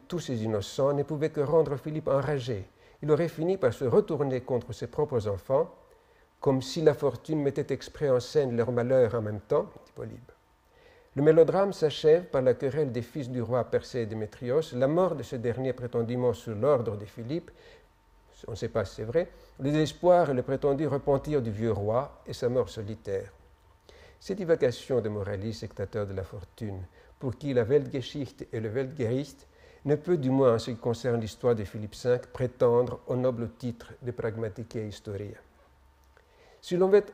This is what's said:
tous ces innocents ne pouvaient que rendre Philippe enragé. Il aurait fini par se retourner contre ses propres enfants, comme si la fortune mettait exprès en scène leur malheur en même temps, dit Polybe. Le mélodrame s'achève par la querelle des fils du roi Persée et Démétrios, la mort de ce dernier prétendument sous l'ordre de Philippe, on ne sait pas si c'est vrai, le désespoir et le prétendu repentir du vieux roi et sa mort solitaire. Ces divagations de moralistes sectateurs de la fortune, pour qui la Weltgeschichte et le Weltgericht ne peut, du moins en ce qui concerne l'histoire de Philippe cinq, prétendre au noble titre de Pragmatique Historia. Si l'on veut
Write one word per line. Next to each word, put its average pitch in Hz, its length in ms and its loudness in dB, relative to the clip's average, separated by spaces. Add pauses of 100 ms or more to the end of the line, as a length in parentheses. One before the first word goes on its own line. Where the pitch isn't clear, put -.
tous 175 120 -4
ces 117 260 -4
innocents 113 480 0
ne 143 100 0
pouvaient 151 280 -4
que 151 100 -2
rendre 147 340 2
Philippe 151 320 -6
enragé. 131 560 0 (380)
Il 147 100 0
aurait 160 160 4
fini 165 300 -2
par 120 160 2
se - 100 -6
retourner 139 560 2
contre 120 320 -4
ses 113 160 -10
propres 123 400 -2
enfants, 131 420 0 (720)
comme 135 200 4
si 160 200 -4
la 151 120 6
fortune 147 480 -2
mettait 139 320 -2
exprès - 360 -4
en 123 120 4
scène 131 340 0
leur 117 160 2
malheur 123 420 4
en 117 80 0
même 104 200 -6
temps, 165 280 0 (160)
dit - 80 -20
Polybe. 117 380 -14 (840)
Le 135 60 0
mélodrame 165 520 6
s'achève 160 540 4
par 139 140 0
la 127 120 4
querelle 135 400 -2
des 120 80 -2
fils 127 280 -8
du 127 120 -4
roi 117 240 0
Persée - 380 -2
et - 20 -2
Démétrios, 120 680 -4
la 127 140 2
mort 170 280 2
de 135 80 -8
ce 135 120 -10
dernier 123 380 -2
prétendument 120 580 -2
sous 110 240 -6
l'ordre 113 400 2
de 104 80 -10
Philippe, 123 480 -10 (960)
on 117 40 -10
ne 110 40 -8
sait 113 140 -6
pas 107 160 0
si - 100 -14
c'est 107 80 -8
vrai, 143 240 0 (320)
le 135 100 -2
désespoir 156 600 4
et 139 40 0
le 123 80 0
prétendu 139 460 0
repentir 135 540 0
du 113 100 -4
vieux 110 220 0
roi 107 520 -2
et - 60 -12
sa 123 160 -4
mort 123 220 0
solitaire. 101 640 -8 (840)
Ces - 160 -8
divagations 147 680 0
de 107 80 -4
moralistes 104 500 -6
sectateurs 104 480 -6
de 98 60 -8
la 95 100 -6
fortune, 98 560 -10 (400)
pour 131 180 -6
qui 143 160 -6
la 120 100 4
Weltgeschichte 135 880 -2
et 117 80 -4
le 110 80 -4
Weltgericht 135 760 -4 (380)
ne 143 120 2
peut, 175 200 0
du 131 140 0
moins 131 260 6
en 113 40 2
ce 127 120 -6
qui 113 60 -6
concerne 117 420 -2
l'histoire 117 340 0
de 107 120 -2
Philippe 107 300 -10
cinq, 123 320 -2
prétendre 120 800 2
au 123 100 0
noble 120 400 0
titre - 340 -10 (100)
de 120 100 -6
Pragmatique 113 640 -6
Historia. 104 600 -8 (1300)
Si - 140 -4
l'on 190 140 4
veut 202 240 6